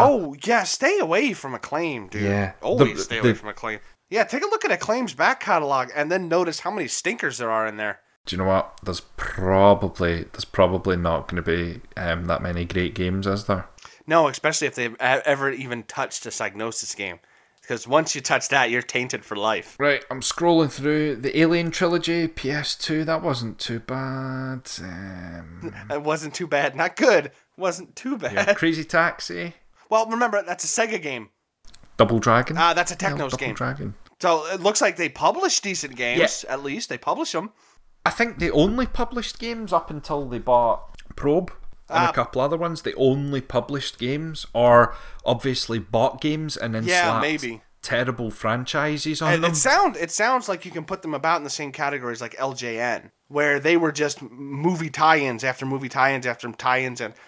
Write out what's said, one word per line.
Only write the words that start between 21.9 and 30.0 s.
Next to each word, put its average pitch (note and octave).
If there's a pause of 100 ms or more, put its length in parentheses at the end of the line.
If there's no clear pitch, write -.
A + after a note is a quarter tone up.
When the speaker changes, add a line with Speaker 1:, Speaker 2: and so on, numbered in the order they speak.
Speaker 2:
P D3
S D3
two, D#3
that D#3+
wasn't A#2+
too A#2
bad. C3 (180)
Um, F2 (100)
Speaker 1:
<laughs> G#2
It D3
wasn't D3+
too F3
bad, C#3
not E3+
good. F3 (260)
Wasn't F3
too C4
Speaker 2:
yeah, F#3+
Speaker 1:
bad. G3+
Speaker 2:
Crazy D#3+
Taxi. E3+ (340)
Speaker 1:
Well, A3